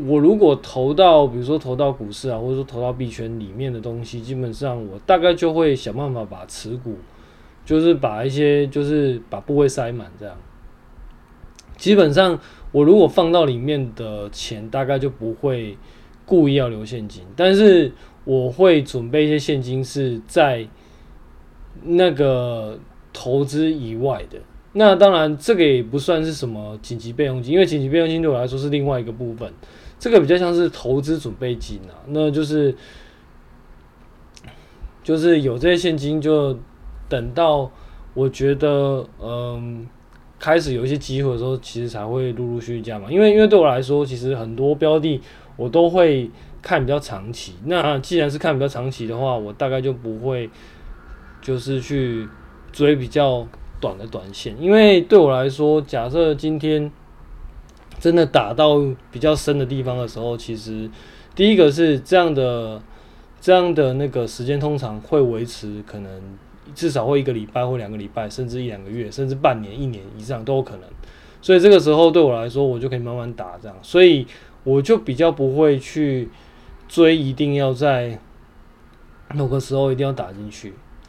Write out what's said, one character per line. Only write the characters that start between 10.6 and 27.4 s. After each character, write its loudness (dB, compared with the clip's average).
基 2
本 6
上 2
我 4
如 8
果 8
放 0
到 4
里 0
面 -4
的 -10
钱， -12
大 -4
概 -2
就 -2
不 -8
会 -6
故 4
意 2
要 2
留 -8
现 -10
金， -18
但 4
是 8
我 0
会 6
准 -8
备 2
一 2
些 0
现 -2
金 -4
是 -4
在 2
那 2
个 -2
投 -2
资 -2
以 -10
外 -4
的。 -18
那 6
当 8
然 2
这 0
个 4
也 4
不 -6
算 0
是 -6
什 -8
么 -12
紧 -12
急 -14
备 -2
用 -4